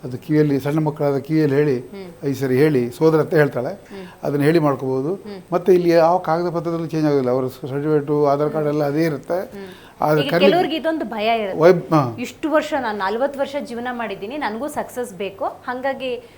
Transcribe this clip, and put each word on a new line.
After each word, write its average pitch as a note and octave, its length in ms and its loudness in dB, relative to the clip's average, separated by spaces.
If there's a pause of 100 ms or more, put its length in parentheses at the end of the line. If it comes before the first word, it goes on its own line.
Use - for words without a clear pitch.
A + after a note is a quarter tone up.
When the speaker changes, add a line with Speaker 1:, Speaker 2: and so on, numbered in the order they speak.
Speaker 1:
ಅದು B2+ 140 -10
ಕಿವಿಯಲ್ಲಿ, D3+ 420 2
ಸಣ್ಣ C#3+ 180 -2
ಮಕ್ಕಳಾದ D3+ 400 0
ಕಿವಿಯಲ್ಲಿ D3+ 380 0
ಹೇಳಿ C#3+ 220 2
Speaker 2:
ಹ್ಮ್. F3+ 340 -12 (120)
Speaker 1:
ಐದು C#3 120 -2
ಸರಿ B2+ 200 0
ಹೇಳಿ, C3 340 4
ಸೋದರ D#3 300 2
ಅಂತ D3+ 140 0
ಹೇಳ್ತಾಳೆ, C#3 340 2
Speaker 2:
ಹ್ಮ್. G3 380 -12 (160)
Speaker 1:
ಅದನ್ನ C#3+ 200 0
ಹೇಳಿ D#3 160 4
ಮಾಡ್ಕೋಬೋದು. C3+ 560 0
Speaker 2:
ಹ್ಮ್. G3 280 -14 (100)
Speaker 1:
ಮತ್ತೆ F3 220 4
ಇಲ್ಲಿ F3+ 140 4
ಯಾವ E3 300 6
ಕಾಗದ F3 320 0
ಪತ್ರದಲ್ಲೂ E3 360 -4
ಚೇಂಜ್ D#3 200 0
ಆಗೋದಿಲ್ಲ, C#3 240 2
ಅವ್ರ C3 160 0
ಸರ್ಟಿಫಿಕೇಟು, D3 800 0
ಆಧಾರ್ C#3+ 240 2
ಕಾರ್ಡ್ D3+ 180 -2
ಎಲ್ಲ D3 160 0
ಅದೇ C#3+ 200 0
ಇರುತ್ತೆ. E3 360 -4
Speaker 2:
ಹ್ಮ್. G3 280 -12 (320)
Speaker 1:
ಆದ್ರೆ D3+ 240 2
Speaker 2:
ಈಗ C#4+ 60 -4
Speaker 1:
ಕರ್ಲಿ-, - 200 6
Speaker 2:
ಕೆಲವ್ರಿಗೆ E4 260 2
ಇದೊಂದು D#4+ 280 -2
ಭಯ A3 380 -2
ಇರುತ್ತೆ. F#3 180 -4
Speaker 1:
ವೈಬ್-, E3 340 4
ಹಾ. B2 240 0
Speaker 2:
"ಇಷ್ಟು C#4 320 -6
ವರ್ಷ D4+ 300 0
ನಾನು G#3+ 180 -4
ನಲ್ವತ್ತು A3+ 420 -2
ವರ್ಷ C#4 200 -4
ಜೀವನ A#3+ 320 -8
ಮಾಡಿದ್ದೀನಿ, A3 460 -8
ನನಗೂ A#3+ 300 -6
ಸಕ್ಸಸ್ A#3+ 460 -8
ಬೇಕು, F#3+ 300 -8
ಹಾಗಾಗಿ B3+ 920 -6